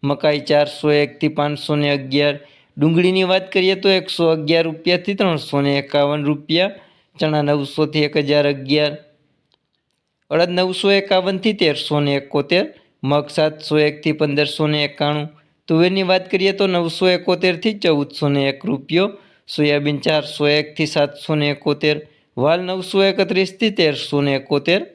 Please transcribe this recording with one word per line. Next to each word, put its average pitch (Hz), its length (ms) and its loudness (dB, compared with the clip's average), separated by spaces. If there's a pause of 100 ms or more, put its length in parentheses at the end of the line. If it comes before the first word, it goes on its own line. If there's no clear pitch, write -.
મકાઈ 147 420 0
ચારસો 147 380 2 (140)
એક 147 80 -2 (100)
થી 156 180 0
પાંચસો 147 380 -2
ને 147 200 0
અગિયાર. 139 400 0 (400)
ડુંગળીની 180 560 2
વાત 190 200 0
કરીએ 190 300 2
તો 196 60 2
એકસો 185 340 0 (140)
અગિયાર 160 320 2
રૂપિયા 175 360 -2
થી 202 160 -4
ત્રણસો 160 460 0
ને 143 60 2 (100)
એકાવન 143 460 0
રૂપિયા, 160 480 -2 (420)
ચણા 151 300 0
નવસો 147 340 0 (100)
થી 151 160 2
એક 147 80 -4 (120)
હજાર 147 260 4
અગિયાર, 143 400 -2 (1400)
અડદ 165 280 0
નવસો 185 300 0 (120)
એકાવન 190 440 0
થી 208 180 0
તેરસો 151 380 0
ને 143 200 0
એકોતેર, 143 440 0 (460)
મગ 143 140 2 (120)
સાતસો 156 380 -2 (140)
એક 147 140 -4
થી 151 180 -2
પંદરસો 147 520 0
ને 151 160 0
એકાણું. 147 400 -4 (400)
તુવેરની 180 420 2
વાત 185 220 2
કરીએ 190 260 2
તો 202 80 2
નવસો 175 400 0 (120)
એકોતેર 180 440 0
થી 214 220 -2
ચૌદસો 147 440 0
ને 143 220 2
એક 139 180 -8
રૂપિયો, 156 380 0 (480)
સોયાબીન 147 500 0
ચારસો 151 400 -2 (140)
એક 151 180 -4
થી 156 180 -4
સાતસો 147 400 -2
ને 147 200 0
એકોતેર, 147 420 -2 (460)
વાલ 160 260 2
નવસો 185 300 -4 (120)
એકત્રીસ 190 480 0
થી 220 200 0
તેરસો 147 480 0
ને 139 140 0
એકોતેર 147 400 0 (140)